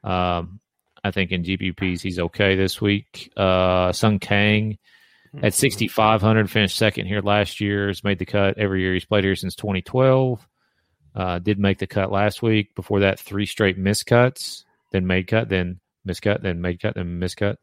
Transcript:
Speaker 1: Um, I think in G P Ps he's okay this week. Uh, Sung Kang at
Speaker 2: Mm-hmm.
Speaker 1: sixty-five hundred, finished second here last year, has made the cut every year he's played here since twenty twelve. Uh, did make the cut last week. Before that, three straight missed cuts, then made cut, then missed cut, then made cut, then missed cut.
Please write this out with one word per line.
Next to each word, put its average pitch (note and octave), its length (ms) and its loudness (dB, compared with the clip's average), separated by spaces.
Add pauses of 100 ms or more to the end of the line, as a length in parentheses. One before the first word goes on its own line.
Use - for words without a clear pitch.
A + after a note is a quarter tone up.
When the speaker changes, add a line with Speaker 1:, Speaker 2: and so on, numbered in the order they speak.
Speaker 1:
Um, F2+ 560 -2 (420)
I G2+ 80 0
think F#2 220 -2
in F2 100 -2
G F#2 140 -2
P F2+ 160 -4
Ps F2+ 300 -4
he's F2+ 160 -6
okay F#2 360 2
this F#2+ 280 0
week. - 520 -2
Uh, F#2 580 2
Sung G#2+ 260 2
Kang G#2+ 600 0 (560)
at C#3+ 40 -14
Speaker 2:
Mm-hmm. A#2 100 0
Speaker 1:
sixty-five A2 720 2
hundred, A2 300 2
finished G#2 260 0
second G#2+ 300 0
here G2+ 160 -4
last G2+ 400 0
year, G2+ 240 0
has G2 180 -6
made G2 140 0
the F#2 80 -6
cut G2 320 0
every F#2+ 240 0
year F#2 100 0
he's F2+ 140 -4
played G2+ 180 2
here F#2+ 100 2
since F#2 200 -8
twenty G2 260 -4
twelve. C3 680 0 (680)
Uh, F2+ 240 -4
did G2 200 0
make G2 200 2
the F#2+ 80 -4
cut G2 260 -2
last G2+ 300 0
week. A2 320 0
Before G2 260 -2
that, F#2+ 180 4
three G2+ 280 -6
straight F#2+ 320 0
missed G2 260 0
cuts, - 600 2 (280)
then F#2 140 0
made F#2 220 0
cut, A2+ 200 0
then F2+ 320 -2 (240)
missed F#2 160 -6
cut, G#2 220 0
then F2 180 -4
made F2 220 -4
cut, G#2+ 140 -4
then F2 220 -6
missed F2+ 200 -6
cut. G2+ 240 -2